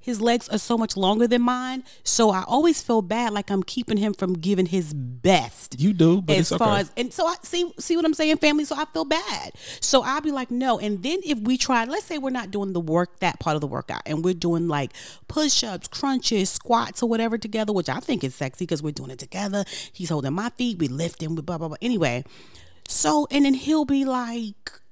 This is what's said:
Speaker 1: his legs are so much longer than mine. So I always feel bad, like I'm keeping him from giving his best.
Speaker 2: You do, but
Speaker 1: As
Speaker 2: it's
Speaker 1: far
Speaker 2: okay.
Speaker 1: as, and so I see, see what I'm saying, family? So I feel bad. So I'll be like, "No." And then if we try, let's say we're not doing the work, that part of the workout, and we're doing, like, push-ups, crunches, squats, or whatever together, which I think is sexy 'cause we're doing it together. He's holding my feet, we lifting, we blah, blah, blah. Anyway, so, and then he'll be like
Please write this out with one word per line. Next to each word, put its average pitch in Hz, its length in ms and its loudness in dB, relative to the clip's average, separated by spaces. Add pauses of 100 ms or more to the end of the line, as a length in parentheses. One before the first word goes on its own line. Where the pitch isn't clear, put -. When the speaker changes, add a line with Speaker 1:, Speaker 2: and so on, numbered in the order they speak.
Speaker 1:
his 233 180 -4
legs 233 280 2
are 214 100 0
so 233 200 2
much 220 180 0
longer 208 300 4
than 240 160 4
mine. 254 420 -2 (200)
So 220 260 4
I 185 160 2
always 311 360 4
feel 220 200 2
bad, 220 320 -2
like 202 160 -2
I'm 196 120 2
keeping 220 360 -2
him 208 160 0
from 185 180 -2
giving 185 340 2
his 165 280 -2
best. 127 840 0
Speaker 2:
You 190 140 4
do, 175 300 6
but 175 140 4
Speaker 1:
As 175 140 4
Speaker 2:
it's - 80 -2
Speaker 1:
far 220 140 4
Speaker 2:
okay. 202 80 4
Speaker 1:
as, 196 160 -4
and 247 160 -4
so 339 140 0
I 359 160 0
see, 349 360 -2
see 330 180 0
what 339 100 2
I'm 311 80 4
saying, 311 240 2
family? 302 260 4
So 285 120 -4
I 311 100 -4
feel 320 180 -4
bad. 320 480 -4 (280)
So 254 220 4
I'll 269 200 -2
be 302 80 -2
like, 262 200 -4
"No." 247 280 0
And 208 240 -4
then 330 220 -2
if 294 160 -2
we 247 180 2
try, 233 260 2
let's 311 220 -4
say 330 120 -6
we're 269 120 -4
not 233 200 -6
doing 196 220 -4
the 175 80 0
work, 165 400 0
that 180 200 0
part 156 160 0
of 151 40 -2
the 147 60 -4
workout, - 400 -6
and 156 180 -4
we're 185 100 2
doing, 170 340 0
like, 143 240 -2 (360)
push-ups, 254 600 0
crunches, 233 640 0
squats, 233 520 0
or 233 60 0
whatever 226 300 0
together, 214 340 -4
which 185 180 0
I 156 100 -2
think 220 240 -2
is 127 100 -4
sexy 143 320 -6
'cause 156 160 -2
we're 151 100 -4
doing 135 180 -8
it 127 80 -12
together. 196 460 -4 (280)
He's 175 160 -8
holding 143 240 -2
my 208 180 -2
feet, 233 280 -2
we 151 100 0
lifting, 160 460 -4
we 160 80 -6
blah, 165 160 -6
blah, 160 100 -6
blah. 151 140 -8
Anyway, 160 420 0 (640)
so, 302 420 2
and 285 140 4
then 277 100 4
he'll 302 300 2
be 269 200 2
like 233 680 -4 (200)